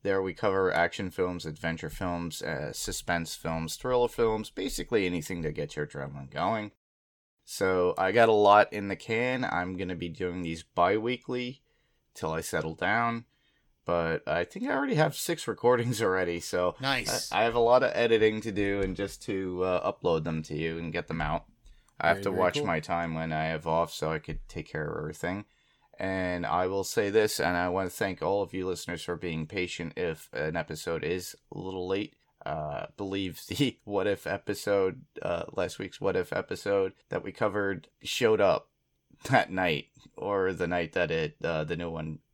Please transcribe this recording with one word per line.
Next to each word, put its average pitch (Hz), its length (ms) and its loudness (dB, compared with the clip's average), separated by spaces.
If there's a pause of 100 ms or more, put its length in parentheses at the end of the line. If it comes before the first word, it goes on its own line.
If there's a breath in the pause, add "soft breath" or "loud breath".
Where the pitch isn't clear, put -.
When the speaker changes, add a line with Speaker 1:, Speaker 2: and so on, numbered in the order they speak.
Speaker 1:
There 98 180 2
we 95 140 -2
cover 95 360 2
action 87 380 0
films, 87 380 -2
adventure 80 420 -6
films, 87 540 -4
uh, 73 280 -4
suspense - 640 -4
films, 82 440 -4
thriller 123 320 2
films, 110 420 0
basically 95 560 0
anything 87 340 -4
to 78 100 -2
get 73 240 -6
your 73 120 -4
adrenaline 69 420 -10
going. 104 420 -2 (760)
So 92 520 2
I 95 140 2
got 113 180 8
a 110 40 6
lot 104 380 10
in 101 180 -6
the 98 60 -2
can. 123 480 -2
I'm 90 320 -2
gonna 92 200 -4
be 85 140 -6
doing 87 340 -4
these 82 180 -4
bi-weekly 120 1000 0 (500)
till 80 180 -4
I 80 100 -2
settle 80 340 -4
down. 117 500 0 (600)
But 85 420 0
I 85 160 0
think 202 240 -6
I 294 80 0
already 269 200 0
have 151 200 2
six - 320 -4
<laughs> - 0 -
recordings 117 520 2
already, 92 420 2
so 90 380 0
Speaker 2:
Nice. 123 520 -2
Speaker 1:
I, 98 100 2
I - 40 6
have 117 100 0
a 120 40 4
lot 120 220 8
of 131 140 2
editing 110 460 4
to 110 100 -4
do 101 300 0
and 92 140 0
just 98 280 -6
to, 92 400 -2
uh, 92 280 2
upload 82 340 0
them 80 180 -2
to 76 120 -8
you 80 220 -2
and 82 160 -6
get 85 140 -4
them 80 140 -4
out. 76 240 -2 (540 soft breath)
I - 100 2
have 92 80 4
Speaker 2:
Very, 101 80 -8
Speaker 1:
to 101 60 2
Speaker 2:
very 92 100 0
Speaker 1:
watch 87 140 4
Speaker 2:
cool. - 100 0
Speaker 1:
my 82 160 0
time 85 320 -2
when 80 180 -4
I 78 140 -2
have 80 200 -4
off 82 280 0
so 78 180 -2
I 78 80 -2
could - 200 -8 (100)
take 82 180 -10
care 78 240 -6
of 80 60 -6
everything. 87 480 -6 (520 soft breath)
And 90 480 -2
I 90 220 2
will 98 160 0
say 101 260 0
this, 107 300 4
and 87 160 2
I 90 140 2
wanna 92 200 0
thank 95 320 -4
all 98 200 2
of 90 120 -4
you 92 140 -4
listeners 87 360 -6
for 87 120 -4
being 80 320 -4
patient 87 480 -4
if 82 380 -4
an 78 240 -2
episode 80 480 -4
is 90 320 -4 (160)
a 92 40 -10
little 92 300 -6
late. 98 280 -2 (300)
Uh, 76 420 -6 (100)
believe 98 480 -4
<laughs> - 20 -18
the 135 380 0
What 101 220 0
If 101 200 0
episode, 98 760 0 (180)
uh, 85 220 -2 (100)
last - 260 -4
week's 98 220 -8
What 95 160 0
If 90 160 -2
episode 95 580 0 (180)
that - 140 -4
we 98 80 -8
covered 98 560 -2 (160)
showed 110 380 4
up 87 300 4 (580)
that 127 200 6
night, 90 360 0 (320)
or 95 340 0
the 87 160 -2
night 85 260 -2
that 87 180 2
it, 80 300 -2
uh, 80 220 0
the 80 140 -2
new 85 120 -6
one 78 300 -8 (140)